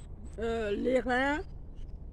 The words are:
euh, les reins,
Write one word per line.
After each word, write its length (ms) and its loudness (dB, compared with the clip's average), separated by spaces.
euh, 320 0
les 300 4
reins, 400 4